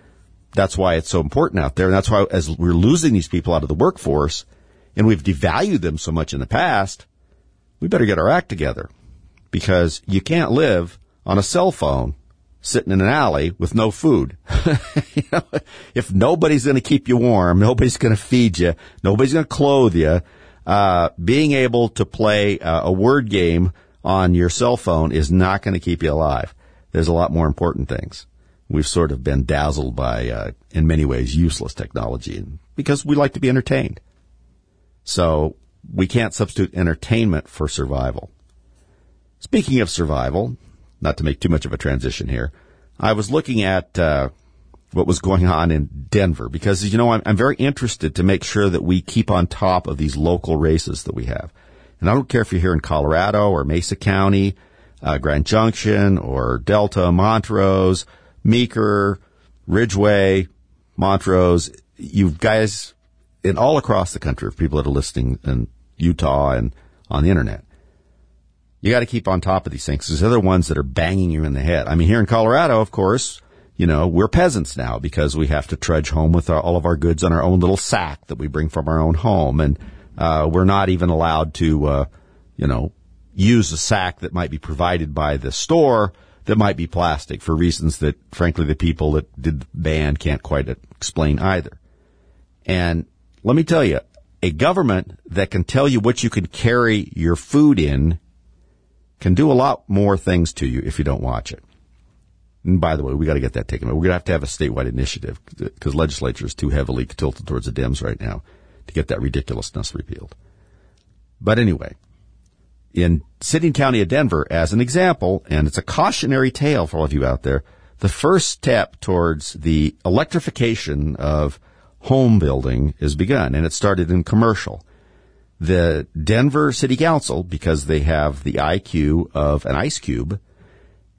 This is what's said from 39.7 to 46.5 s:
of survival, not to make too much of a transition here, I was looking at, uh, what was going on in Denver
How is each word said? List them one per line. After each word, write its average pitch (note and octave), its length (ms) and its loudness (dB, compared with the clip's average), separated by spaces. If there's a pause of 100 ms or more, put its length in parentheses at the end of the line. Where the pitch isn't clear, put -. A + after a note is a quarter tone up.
of F#2+ 100 0
survival, D#2 640 -2 (440)
not D2 160 -2
to D#2 80 -4
make D2 160 -2
too - 80 0
much D#2 180 0
of - 60 -10
a - 40 -6
transition B1+ 520 -4
here, B1+ 240 -4 (480)
I A2 120 2
was G#2+ 180 -4
looking C3 320 -2
at, F#2+ 360 -2
uh, D2 300 0 (640)
what F#2 140 0
was F2 140 0
going F#2 260 2
on E2+ 240 2
in D2 400 -4
Denver E2+ 400 0